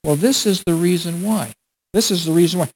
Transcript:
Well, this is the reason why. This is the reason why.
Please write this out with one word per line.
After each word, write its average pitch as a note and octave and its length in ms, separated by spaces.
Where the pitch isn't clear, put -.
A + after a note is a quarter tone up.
Well, D3 120
this A3+ 300
is F#3+ 180
the E3+ 100
reason E3+ 480
why. G3 300
This G#3+ 180
is F3 140
the D#3+ 80
reason E3+ 280
why. D3 160